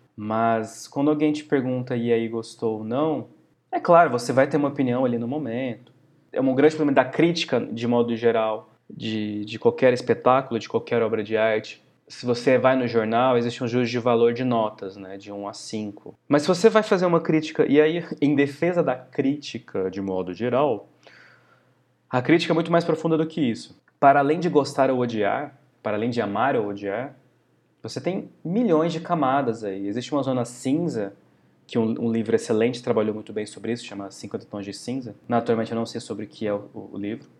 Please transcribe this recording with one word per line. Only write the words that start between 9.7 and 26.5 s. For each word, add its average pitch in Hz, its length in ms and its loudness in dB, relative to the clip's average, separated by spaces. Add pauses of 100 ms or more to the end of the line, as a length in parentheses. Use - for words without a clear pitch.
espetáculo, 123 680 2
de 107 100 -8
qualquer 117 340 0
obra 110 200 0
de 107 140 -4
arte. 110 460 -2 (260)
Se - 180 -14
você 123 320 4
vai 131 160 4
no 127 140 0
jornal, 117 480 2
existe 120 260 -2
um 123 60 -2
juízo 120 220 0
de 123 80 -2
valor 117 340 4
de 123 100 -4
notas, 107 540 -2
né, 98 200 -14
de 104 140 -16
um 101 160 -10
a 101 60 -10
cinco. - 760 -10
Mas 147 160 2
se 151 60 -2
você 180 200 4
vai 214 140 4
fazer 185 240 2
uma 170 140 2
crítica, 156 460 0
e 143 140 6
aí, 165 240 2 (160)
em 147 140 2
defesa 160 480 2
da 135 140 -2
crítica, 131 960 -4
de 95 100 -6
modo 92 320 -4
geral, 120 560 0 (1200)
a 123 120 0
crítica 170 300 2
é - 20 0
muito 170 180 0
mais 170 120 4
profunda 160 320 0
do 160 100 0
que 160 140 -6
isso. 117 380 -4 (220)
Para 143 200 6
além 151 200 2
de 175 80 0
gostar 139 420 2
ou 131 80 0
odiar, 117 600 -2 (240)
para 104 140 -2
além 117 140 -2
de 117 100 -2
amar 110 360 0